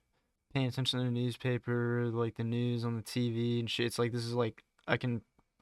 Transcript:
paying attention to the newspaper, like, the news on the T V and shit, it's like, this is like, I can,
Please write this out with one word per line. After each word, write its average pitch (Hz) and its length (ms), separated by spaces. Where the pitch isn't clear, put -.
paying 135 120
attention 127 340
to 127 40
the 123 60
newspaper, 120 1040
like, 113 240
the 117 80
news 120 400
on 117 120
the 110 60
T 123 300
V 120 280
and 113 100
shit, 120 160
it's - 120
like, 120 140
this 120 120
is 117 100
like, 120 300
I 143 80
can, 120 260